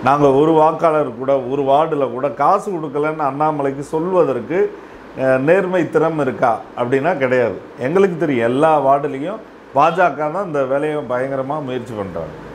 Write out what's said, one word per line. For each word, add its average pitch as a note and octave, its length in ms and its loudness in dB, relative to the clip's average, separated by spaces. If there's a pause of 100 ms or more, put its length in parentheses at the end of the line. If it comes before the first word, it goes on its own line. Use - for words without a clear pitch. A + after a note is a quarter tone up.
நாங்க C#3+ 280 4
ஒரு D3+ 200 4
வாக்காளர் D#3 640 2
கூட, C3 220 0
ஒரு C3 220 -4
வார்டுல C#3+ 480 2
கூட B2+ 200 -2
காசு F#3 400 0
கொடுக்கலன்னு D#3 500 -4
அண்ணாமலைக்கு C#3 600 -2
சொல்வதற்கு, D#3+ 920 0 (460)
அஹ், C3 200 2
நேர்மை F3+ 520 2
திறம் D#3+ 280 0
இருக்கா B2 420 0 (160)
அப்படின்னா C3 400 0
கிடையாது. B2 380 2 (240)
எங்களுக்கு F3 380 2
தெரியும், C#3 300 0
எல்லா C#3+ 400 2
வார்டுலையும் C#3+ 500 0 (360)
பா D3 180 2
ஜ E3+ 60 -6
க F3 180 4
தான் D#3 320 -4
இந்த D3 180 -2
வேலையை D3 340 -2
பயங்கரமா C3+ 680 -4
முயற்சி B2 300 -8
பண்றாங்க. E2 500 -8 (100)